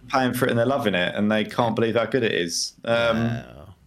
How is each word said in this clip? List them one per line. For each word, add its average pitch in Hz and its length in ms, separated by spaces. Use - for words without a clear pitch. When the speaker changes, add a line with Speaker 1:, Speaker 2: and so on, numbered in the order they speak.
Speaker 1:
paying 127 260
for 131 120
it, - 40
and 117 80
they're 117 80
loving 127 280
it, 90 220
and 104 140
they 107 140
can't 113 320
believe 113 200
how 113 100
good 120 180
it 107 80
is. - 400
Um, 117 340
Speaker 2:
Wow. 73 560